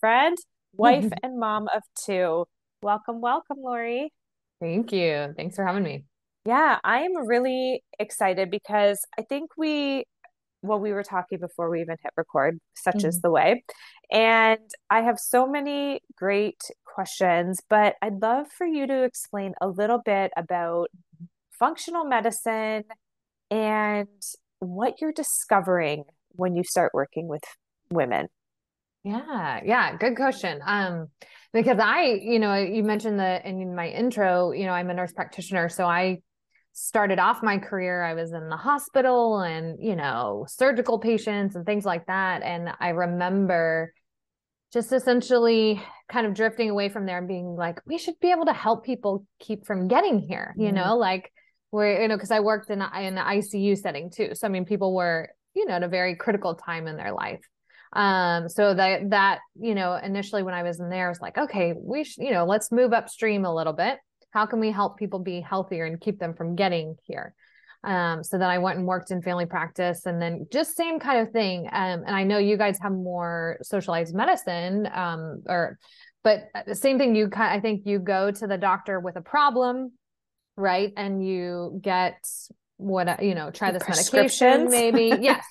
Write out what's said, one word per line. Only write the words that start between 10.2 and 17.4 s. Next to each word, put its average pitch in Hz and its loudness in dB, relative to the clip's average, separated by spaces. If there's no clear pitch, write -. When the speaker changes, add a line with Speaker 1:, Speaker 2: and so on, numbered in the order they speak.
Speaker 1:
well, 208 0
we 202 -2
were 202 -2
talking 185 -4
before 170 -4
we 170 -2
even 165 -6
hit - -8
record, 160 0
such 202 0
is 170 0
Speaker 2:
Mm-hmm. 175 -4
Speaker 1:
the 170 4
way. 165 4
And 220 6
I 220 6
have 233 2
so 254 2
many 285 -4
great 202 0
questions, 180 0